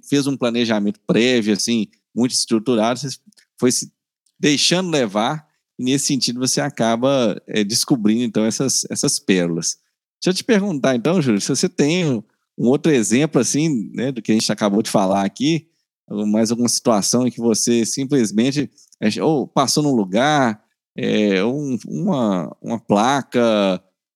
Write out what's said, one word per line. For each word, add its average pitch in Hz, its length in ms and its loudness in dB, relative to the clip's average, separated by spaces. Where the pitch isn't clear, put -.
fez 143 180 2
um 139 100 -2
planejamento 113 680 -2
prévio, 110 480 2
assim, 110 340 0
muito 123 160 0
estruturado, 117 680 0
você 131 180 -10
foi 123 120 2
se - 200 -4
deixando 170 500 0
levar, 127 560 -2
e 127 40 -6
nesse 135 240 0
sentido 123 320 -2
você 127 220 -2
acaba, 120 840 0
eh, 104 160 -2
descobrindo, 110 600 0
então, 110 220 0
essas, 120 440 -2
essas - 300 -2
pérolas. 87 580 0
Deixa - 80 0
eu 185 40 0
te 185 100 -6
perguntar, 190 520 0
então, 156 260 0
Júlio, 117 200 2
se - 80 -8
você 156 200 0
tem 165 360 0
um, 123 180 -2
um 110 100 0
outro 131 240 2
exemplo, 131 500 2
assim, 139 520 0
né, 120 180 -4
do 120 100 -8
que 110 100 -2
a 110 40 4
gente 110 160 0
acabou 104 320 0
de - 60 -4
falar 98 360 0
aqui, 151 420 -2
ou 104 200 -4
mais 107 240 2
alguma 120 180 0
situação 120 580 0
em 117 40 -2
que - 100 -16
você 117 440 2
simplesmente, 131 840 -2
eh, 107 200 0
ou 165 260 0
passou 147 360 0
num 143 120 2
lugar, 117 640 0
eh, 107 480 0
um, 131 340 -4
uma, 123 760 -2
uma 113 180 -6
placa, 110 1040 0